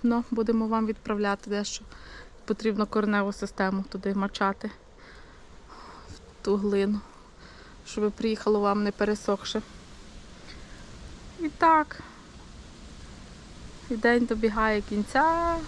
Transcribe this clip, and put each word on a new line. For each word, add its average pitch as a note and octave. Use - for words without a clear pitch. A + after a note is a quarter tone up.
Ну, A#3
будемо A3+
вам A3
відправляти G#3
дещо. G#3
Потрібно G#3+
кореневу G3+
систему G3
туди G3
мачати, G3
в -
ту G3
глину, G3+
щоб G#3
приїхало G#3+
вам G3+
не G3+
пересохше. G#3
І E4
так, D#4
і B3
день A#3+
добігає A3
кінця. D#4+